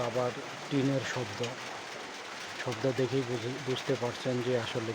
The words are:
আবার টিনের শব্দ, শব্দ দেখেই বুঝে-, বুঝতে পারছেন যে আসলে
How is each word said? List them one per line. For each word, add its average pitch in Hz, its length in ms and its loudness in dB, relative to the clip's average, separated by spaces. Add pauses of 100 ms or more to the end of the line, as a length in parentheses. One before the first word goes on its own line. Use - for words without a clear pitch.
আবার 123 300 2 (400)
টিনের 135 340 4 (100)
শব্দ, 120 260 -2 (1200)
শব্দ 113 200 0 (120)
দেখেই 131 320 4
বুঝে-, 123 380 -2
বুঝতে 131 340 0
পারছেন 123 420 0
যে 123 160 2
আসলে 113 360 -2